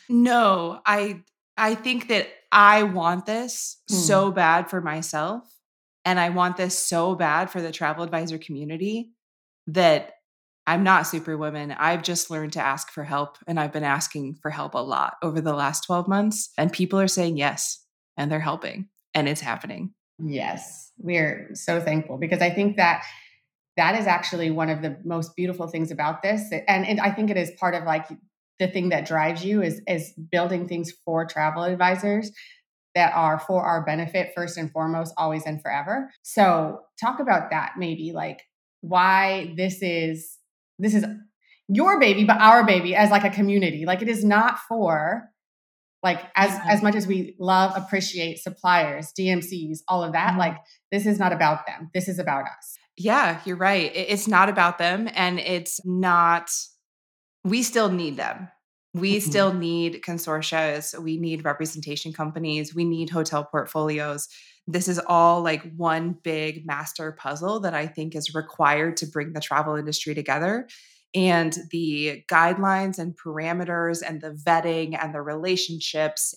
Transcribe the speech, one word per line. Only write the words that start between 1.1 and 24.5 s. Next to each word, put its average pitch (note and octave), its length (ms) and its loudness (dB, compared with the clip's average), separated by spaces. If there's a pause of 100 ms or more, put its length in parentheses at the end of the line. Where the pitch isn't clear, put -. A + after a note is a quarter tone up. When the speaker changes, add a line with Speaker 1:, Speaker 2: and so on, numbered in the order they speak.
Speaker 1:
I A3 200 2
think B3 320 -4
that G#3 200 2 (220)
I G#3 340 8
want F3+ 420 0
this A#3 500 -6 (120)
Speaker 2:
Hmm. G#3 60 -2
Speaker 1:
so F#3+ 380 4
bad E3+ 380 4
for F#3+ 100 -4
myself. D#3+ 640 -4 (600)
And F#3 140 2
I F3 120 2
want F3+ 260 0
this F#3 200 -2
so F3 380 0
bad E3+ 360 0
for F#3 100 -6
the E3 100 -6
travel D#3+ 320 -4
advisor E3 360 -6
community E3 720 -8 (560)
that D#3+ 460 4 (520)
I'm E3+ 160 2
not F#3+ 240 6
Superwoman. D3+ 640 -6
I've E3+ 300 0
just - 280 -2
learned D3+ 220 -6
to D#3+ 80 -4
ask C3+ 300 -4
for D3+ 120 -12
help. C#3+ 440 -4
And E3 120 -2
I've D3 140 -2
been D3+ 120 -4
asking C#3 580 -4
for D#3 80 -6
help D3 240 -8
a - 40 -4
lot B2+ 440 -2
over D#3+ 180 -2
the D#3 140 -2
last D3 300 -4
twelve F3 220 -2
months. G#3 520 0
And E3 120 2
people F#3+ 300 0
are F#3+ 80 2
saying E3+ 300 0
yes, - 440 -4 (360)
and D3 120 -2
they're D#3 80 0
helping, D#3+ 500 -6 (260)
and D3 140 0
it's D3 120 -4
happening. - 540 -8 (240)
Speaker 2:
Yes, - 800 -8
we're E3+ 560 -4
so - 260 -4
thankful D#3 380 -2
because E3 240 -2
I F3 80 2
think G3+ 260 0
that F3 260 4 (760)
that F3+ 200 4
is G#3 80 -2
actually F3 440 0